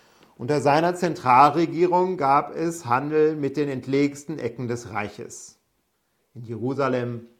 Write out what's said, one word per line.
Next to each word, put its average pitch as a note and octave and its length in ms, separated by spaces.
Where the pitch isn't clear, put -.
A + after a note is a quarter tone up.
Unter C#3+ 240
seiner D#3 340
Zentralregierung E3 1200
gab C#3+ 380
es E3 320
Handel D3+ 500
mit C#3 200
den D3 120
entlegensten C#3 680
Ecken A#2+ 300
des A#2 220
Reiches. - 680
In B2 100
Jerusalem B2 840